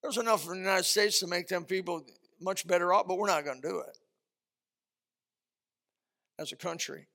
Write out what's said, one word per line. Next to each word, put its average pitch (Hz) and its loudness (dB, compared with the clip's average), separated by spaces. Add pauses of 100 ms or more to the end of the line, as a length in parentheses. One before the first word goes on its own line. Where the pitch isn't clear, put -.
There's 269 -4
enough 226 2
in 170 -8
the 185 -6
United 190 2
States 208 4
to 190 -4
make 175 -2
them 175 -2
people 175 -4 (340)
much 185 -4
better 180 4
off, 196 4
but 185 -2
we're 208 0
not 156 2
gonna 131 -6
do 151 -4
it - -12 (2500)
as 156 -10
a - -10
country. 156 -8